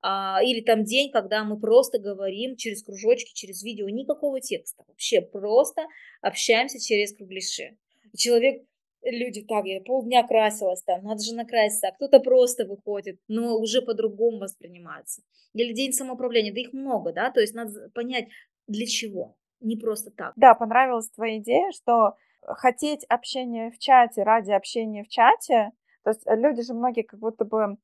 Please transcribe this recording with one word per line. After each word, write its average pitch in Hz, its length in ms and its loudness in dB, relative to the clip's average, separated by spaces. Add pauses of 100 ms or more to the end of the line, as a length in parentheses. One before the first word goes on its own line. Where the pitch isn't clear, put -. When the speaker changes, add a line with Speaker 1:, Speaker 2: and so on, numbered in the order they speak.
Speaker 1:
а, 190 420 -2
или 233 180 0
там 220 220 2
день, 262 280 0
когда 214 320 -2
мы 208 160 -6
просто 233 400 4
говорим 202 580 -6
через 214 260 -10
кружочки, 214 500 0
через 190 300 -14
видео, 208 260 -8
никакого 269 520 -4
текста, - 460 -10
вообще - 340 -2
просто 208 640 0 (380)
общаемся 233 580 0
через 208 360 -2
кругляши. 190 600 -12 (360)
И - 40 -16
человек, 240 440 2 (420)
люди: 220 380 -6
«Так, 208 240 -2
я 190 160 -8
полдня 240 460 0
красилась 214 560 2
там, 185 200 -2
надо 214 200 -6
же 226 100 -6
накраситься», 233 540 -2
а 277 60 -4
кто-то 277 260 6
просто 247 460 4
выходит, 202 520 -8 (120)
но 226 280 -2
уже 226 240 0
по-другому 220 580 -2
воспринимается. 175 840 -14 (320)
Или 233 200 -2
день 254 200 -2
самоуправления, 240 600 -2
да 220 80 -6
их 247 120 -12
много, 262 380 -4
да, 208 200 -2
то 254 80 2
есть 214 160 0
надо 226 160 -10
з-, 214 240 -18
понять, 240 320 -6 (400)
для 214 180 -4
чего, 208 500 -6 (260)
не 226 160 -4
просто 214 340 -6
так. - 240 -12
Speaker 2:
Да, 240 180 10
понравилась 233 560 0
твоя 220 300 -6
идея, 269 320 0
что 226 420 2 (300)
хотеть 294 680 -2
общения 233 640 -4
в - 80 -20
чате 240 440 6
ради 208 280 2
общения 208 520 -2
в - 40 -18
чате, 240 640 4 (320)
то - 80 0
есть 220 160 -4
люди 240 360 2
же 247 100 -8
многие 240 280 -2
как 220 180 -14
будто 220 260 -4
бы 208 380 -4